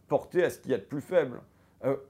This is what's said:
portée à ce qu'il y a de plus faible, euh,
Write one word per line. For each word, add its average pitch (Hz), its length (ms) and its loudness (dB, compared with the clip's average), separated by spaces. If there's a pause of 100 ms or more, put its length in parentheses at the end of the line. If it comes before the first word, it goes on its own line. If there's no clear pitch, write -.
portée 170 340 2
à 156 80 4
ce - 100 -8
qu'il - 120 -4
y - 20 4
a 117 40 0
de 95 60 -6
plus - 180 -6
faible, 151 400 0 (420)
euh, 135 140 0 (120)